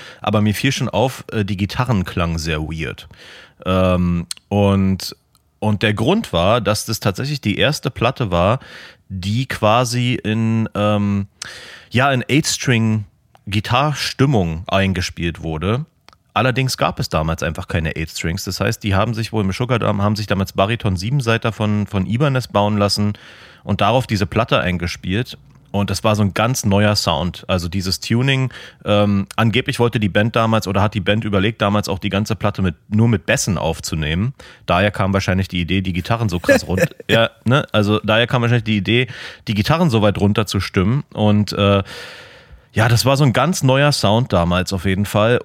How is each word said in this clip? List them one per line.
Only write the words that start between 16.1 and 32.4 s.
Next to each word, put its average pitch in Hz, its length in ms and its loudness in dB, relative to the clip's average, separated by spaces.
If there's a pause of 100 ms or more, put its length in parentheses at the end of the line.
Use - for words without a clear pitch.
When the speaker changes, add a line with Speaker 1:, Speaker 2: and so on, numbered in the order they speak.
Speaker 1:
Allerdings 123 440 0
gab 151 220 0
es 131 100 -6
damals 80 340 -2
einfach 82 240 -6
keine 80 280 -4
Eight-Strings. 82 500 -6
Das 95 140 -6
heißt, 107 240 -2
die 98 120 0
haben 110 180 0
sich 110 180 -6
wohl, 110 120 0
Meshuggah 117 360 0
haben 104 360 0
sich 104 100 -6
damals 95 280 -2
Bariton-Siebenseiter 110 1000 0
von, 104 340 -2
von 95 220 -2
Ibanez 127 400 0
bauen 104 320 2
lassen 104 340 0 (500)
und 101 180 -2
darauf 117 260 2
diese 101 180 0
Platte 110 360 0
eingespielt. 90 760 -4 (360)
Und 101 160 0
das 98 140 -4
war 107 140 2
so 107 40 2
ein 98 120 0
ganz 117 320 0
neuer 104 320 2
Sound. 85 500 -2
Also 90 220 -2
dieses 92 320 -4
Tuning, 131 500 0 (320)
ähm, 101 440 2 (100)
angeblich 113 420 0
wollte 120 220 2
die 104 80 0
Band 104 260 2
damals 113 320 2
oder 98 140 0
hat 107 140 0
die 107 40 -2
Band 101 240 0
überlegt, 101 380 0
damals 101 260 0
auch 90 100 -2
die 104 120 -6
ganze 98 260 -2
Platte - 260 -2